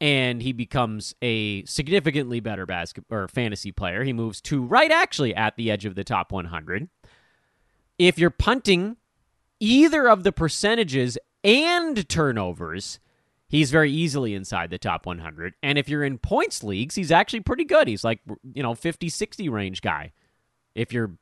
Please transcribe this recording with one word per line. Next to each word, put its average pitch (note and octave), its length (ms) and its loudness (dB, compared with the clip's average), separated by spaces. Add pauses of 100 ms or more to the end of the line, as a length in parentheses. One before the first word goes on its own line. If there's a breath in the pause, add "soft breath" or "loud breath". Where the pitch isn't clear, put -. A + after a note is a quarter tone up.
and B2+ 400 2
he C3 100 -2
becomes A#2 720 -4
a G#2+ 440 -2
significantly C#3+ 760 0
better G2+ 240 -6
basket-, F2 440 -8
or G2+ 180 -4
fantasy G#2+ 440 -2
player. F#2+ 320 -2
He C3+ 100 -2
moves A2+ 280 -4
to C#3+ 200 -2
right B3 300 6
actually D#4 420 2
at A2 220 0
the A2+ 160 -2
edge G#2 140 -2
of F#2+ 100 -8
the G2 80 -6
top F#2 280 -2
one F#2+ 140 -4
hundred. F2 440 -6 (1080)
If F3 220 4
you're E3+ 100 4
punting G#3 680 0 (640)
either C#4 500 6
of G3 140 6
the G3 80 2
percentages D3 840 0 (260)
and D4+ 640 2
turnovers, F#2+ 880 -4 (480)
he's D3 240 2
very D3+ 200 4
easily C#3 420 -2
inside F#2+ 360 -6
the F2+ 80 -8
top F2+ 280 -4
one F2 140 -6
hundred. E2 340 -10 (100)
And C#3+ 140 0
if C3+ 100 0
you're D3 160 -2
in C3+ 140 -2
points C#4+ 460 -2
leagues, G#2+ 320 -4
he's E3+ 160 0
actually G3+ 300 2
pretty B3+ 220 -2
good. D4 240 4
He's A#2+ 160 -4
like, A2+ 160 0 (340)
you C3+ 100 -6
know, A#2 120 -2
fifty, E3+ 320 -6
sixty G#3 400 -6
range G2+ 340 -4
guy. D#2 300 -4 (640)
If A#2 200 -4
you're, A2+ 180 -2 (100)